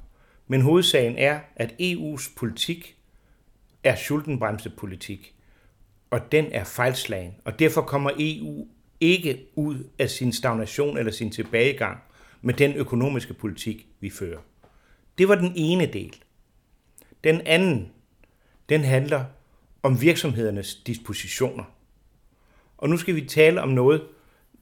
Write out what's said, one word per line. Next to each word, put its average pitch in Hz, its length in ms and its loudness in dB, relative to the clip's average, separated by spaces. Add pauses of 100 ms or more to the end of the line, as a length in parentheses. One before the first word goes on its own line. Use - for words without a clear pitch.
(460)
men 135 140 2
hovedsagen 135 580 4
er, 143 220 0 (160)
at 120 240 -6
E 180 140 0
U's 151 420 -8
politik - 600 -6 (880)
er 127 100 4
Schuldenbremsepolitik, 107 1400 -6 (760)
og - 220 -4
den 151 200 2
er 104 120 -4
fejlslagen, 101 720 -4 (100)
og - 140 -8
derfor 160 240 2
kommer 143 360 -2
E 151 240 -4
U 147 240 -10 (340)
ikke 165 540 2
ud 147 300 -4 (140)
af 131 120 0
sin 123 220 -2
stagnation 127 640 -2
eller 110 140 -2
sin 107 180 -6
tilbagegang 113 680 0 (440)
med 123 120 0
den 143 200 4
økonomiske 131 600 -2
politik, - 520 -8 (140)
vi 98 100 -8
fører. 85 300 -10 (800)
Det 190 100 6
var 208 60 6
den 180 220 2
ene 170 300 2
del. 107 300 -8 (1080)
Den 160 220 4
anden, 160 460 2 (760)
den 151 120 2
handler 135 440 0 (580)
om 131 180 2
virksomhedernes 117 720 0
dispositioner. 113 920 -6 (1120)
Og 139 120 -2
nu 170 80 4
skal 170 180 -2
vi 151 100 -2
tale 156 380 6
om 135 60 -2
noget, 135 400 4 (540)